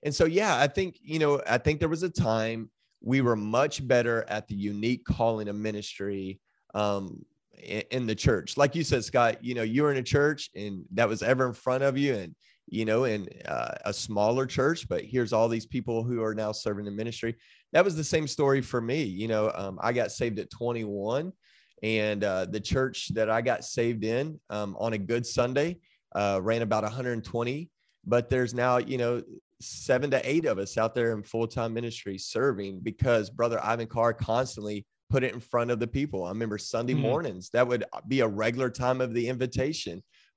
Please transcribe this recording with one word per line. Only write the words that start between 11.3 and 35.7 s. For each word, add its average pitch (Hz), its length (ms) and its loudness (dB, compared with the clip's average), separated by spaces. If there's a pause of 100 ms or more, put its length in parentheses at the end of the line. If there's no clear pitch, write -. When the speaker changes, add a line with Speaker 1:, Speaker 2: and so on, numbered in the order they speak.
Speaker 1:
in 120 80 -2
front 131 300 0
of 135 160 2
you 139 160 2
and, 90 180 -6 (380)
you 110 140 -2
know, 110 200 2
in, 107 220 -2 (180)
uh, 60 280 -4 (120)
a 104 80 -2
smaller 110 520 2
church, 143 420 0
but 87 160 -2
here's 117 300 0
all 113 160 4
these 113 160 -2
people 117 380 -2
who 120 200 -2
are 110 120 -2
now 107 160 -2
serving 104 340 -4
in 101 100 -8
ministry. 113 400 -4 (380)
That 165 100 8
was 190 120 0
the 156 80 -2
same 156 240 0
story 139 340 2
for 120 180 -2
me. 127 240 -2
You 101 240 -4
know, 107 280 2
um, 95 260 -8
I 117 100 2
got 113 200 0
saved 117 260 -4
at 98 140 -8
twenty-one, 117 840 -4 (480)
and, 107 420 0
uh, 95 220 0
the 98 140 -4
church 131 560 -2
that 110 120 2
I 110 140 2
got 120 240 0
saved 120 380 0
in, 135 360 -2 (120)
um, 101 280 -4
on 113 140 0
a 107 60 -2
good 117 260 -2
Sunday, 143 540 0 (340)
uh, 98 300 2
ran 117 180 2
about 107 220 2
a 107 60 -2
hundred 120 340 -4
twenty, 123 480 -4 (340)
but 117 240 2
there's 127 240 2
now, 123 240 4
you 123 220 -2
know, 120 240 0 (360)
seven 135 520 0
to 131 180 2
eight 160 160 2
of 104 140 0
us 98 180 -6
out 113 160 2
there 117 200 2
in 104 100 -6
full-time 113 500 -2
ministry 110 460 -6
serving 101 640 -2
because 110 500 0
Brother 117 320 0
Ivan 113 240 -2
Carr 117 260 2
constantly 113 720 -4 (240)
put 131 140 2
it 117 100 0
in 120 60 -10
front 120 320 0